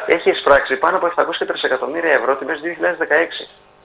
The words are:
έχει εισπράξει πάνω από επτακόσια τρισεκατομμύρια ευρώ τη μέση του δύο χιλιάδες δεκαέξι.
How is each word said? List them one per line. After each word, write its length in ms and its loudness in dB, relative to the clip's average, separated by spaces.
έχει 240 2
εισπράξει 460 4
πάνω 220 2
από 80 -2
επτακόσια 400 -2
τρισεκατομμύρια 680 -2
ευρώ 240 2
τη 100 -6
μέση 120 -4
του 60 -12
δύο 100 -6
χιλιάδες 240 -2
δεκαέξι. 500 -2